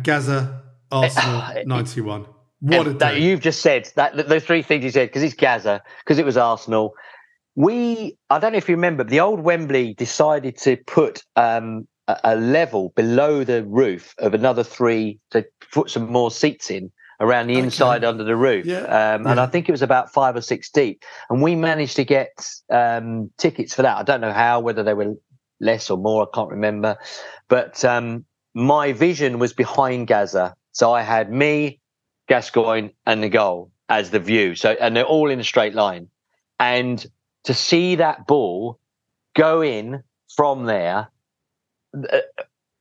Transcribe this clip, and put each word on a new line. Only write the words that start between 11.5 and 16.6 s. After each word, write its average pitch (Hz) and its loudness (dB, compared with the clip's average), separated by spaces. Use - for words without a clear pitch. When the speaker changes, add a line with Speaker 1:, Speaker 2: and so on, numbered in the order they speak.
Speaker 2:
a, - -2
a 113 4
level 117 0
below 135 2
the 120 -2
roof 101 0
of 107 0
another 120 2
three 113 -2
to 113 0
put 147 0
some 117 -6
more 120 2
seats - -2